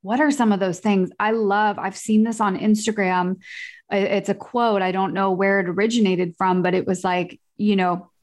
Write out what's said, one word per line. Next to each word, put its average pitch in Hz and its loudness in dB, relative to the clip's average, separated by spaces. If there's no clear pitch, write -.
What 226 -4
are 302 2
some 233 2
of 190 0
those 185 -2
things? 190 0
I 214 0
love, 208 0
I've 190 -8
seen 214 2
this 226 -4
on 196 0
Instagram. 190 0
I, 202 0
it's 196 0
a 196 0
quote. 226 0
I 185 0
don't 190 -2
know 196 0
where 196 2
it 180 -2
originated 185 0
from, 185 2
but 180 2
it 185 0
was 180 -2
like, 180 -2
you 208 2
know 180 0